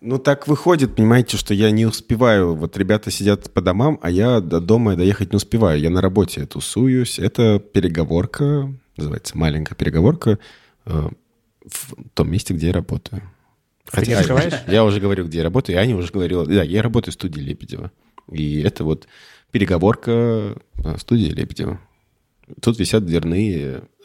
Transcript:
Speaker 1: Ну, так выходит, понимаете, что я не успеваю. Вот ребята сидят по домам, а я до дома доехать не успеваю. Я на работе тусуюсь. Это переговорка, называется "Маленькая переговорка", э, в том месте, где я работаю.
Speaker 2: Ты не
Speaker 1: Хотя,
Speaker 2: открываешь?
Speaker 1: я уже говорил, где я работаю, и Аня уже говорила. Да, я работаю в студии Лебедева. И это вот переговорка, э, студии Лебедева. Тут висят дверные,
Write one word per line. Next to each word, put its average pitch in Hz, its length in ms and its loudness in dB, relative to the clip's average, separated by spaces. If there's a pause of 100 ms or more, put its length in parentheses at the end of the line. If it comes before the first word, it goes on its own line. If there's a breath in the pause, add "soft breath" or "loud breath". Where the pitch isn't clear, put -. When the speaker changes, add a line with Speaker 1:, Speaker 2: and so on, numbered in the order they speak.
Speaker 1:
Ну, 123 180 -4
так 139 280 -2
выходит, 147 480 2
понимаете, 117 420 4
что - 160 -4
я 107 200 4
не 110 120 4
успеваю. 110 720 2
Вот 82 240 -6
ребята 101 320 0
сидят 101 420 0
по - 80 0
домам, 101 400 0
а 85 100 -6
я 110 300 2
до 82 200 -2
дома 107 360 2
доехать 92 360 0
не 107 40 2
успеваю. 98 440 2
Я 82 100 2
на 92 100 2
работе 92 460 0
тусуюсь. 127 720 -2
Это 107 400 2
переговорка, 98 1120 -2 (240)
называется - 400 -8
"Маленькая 78 380 -2
переговорка", 101 640 2 (480 soft breath)
э, 78 220 -2 (580)
в - 480 -16
том 76 160 0
месте, 92 240 -4
где 80 140 -2
я 87 40 0
работаю. 90 480 -6 (680)
Speaker 2:
Ты - 120 -4
не 113 120 0
Speaker 1:
Хотя, 117 60 2
Speaker 2:
открываешь? 147 340 2 (140)
Speaker 1:
я 107 160 4
уже 101 160 2
говорил, 98 260 -2
где 80 120 -6
я 80 60 0
работаю, 92 320 -2
и 90 40 2
Аня 113 160 2
уже 87 160 -4
говорила. 87 340 0
Да, 95 160 4
я 87 200 0
работаю 117 280 -2
в - 40 -10
студии 78 260 -8
Лебедева. - 500 -10 (400)
И 76 300 -2
это 78 240 -2
вот 78 240 -4 (420 soft breath)
переговорка, 117 1040 0 (300)
э, 80 140 -6
студии 110 320 0
Лебедева. 80 500 -6 (800)
Тут 113 200 0
висят 104 260 0
дверные, 82 760 -2 (220)